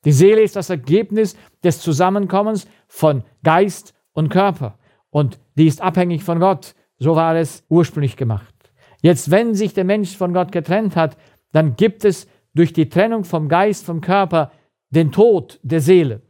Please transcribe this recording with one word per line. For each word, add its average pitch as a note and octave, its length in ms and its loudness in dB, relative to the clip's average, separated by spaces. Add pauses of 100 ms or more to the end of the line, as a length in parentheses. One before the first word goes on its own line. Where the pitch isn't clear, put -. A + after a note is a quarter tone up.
Die D3+ 80 4
Seele G3+ 300 6
ist G#3 120 0
das F#3+ 160 -8
Ergebnis F#3+ 680 -2 (280)
des F3 160 0
Zusammenkommens F#3+ 880 -2 (180)
von C#3+ 380 -2 (180)
Geist E3+ 520 0 (180)
und D#3 160 -2
Körper. E3+ 500 -2 (320)
Und D3 300 -2 (160)
die D#3 100 4
ist D3+ 140 0
abhängig F3 420 -2
von E3+ 160 -4
Gott. F3+ 380 -2 (220)
So D#3 180 0
war E3 180 0
es E3 340 -4
ursprünglich D3+ 480 0
gemacht. A2 380 -6 (480)
Jetzt, E3 300 2
wenn A3 240 0
sich G3+ 180 -4
der F#3+ 100 -2
Mensch G3 320 -4
von F3 160 -4
Gott F3+ 200 -4
getrennt F3+ 420 -4
hat, D#3+ 220 -2 (340)
dann D3+ 240 0
gibt G#3+ 300 0
es - 240 -2 (260)
durch E3 180 2
die D#3 160 0
Trennung A3+ 360 0
vom D#3 240 -6
Geist, F#3 360 0
vom E3+ 160 -8
Körper E3+ 520 -2 (380)
den D3+ 200 2
Tod G3+ 540 2
der D#3 160 -2
Seele. C#3+ 500 2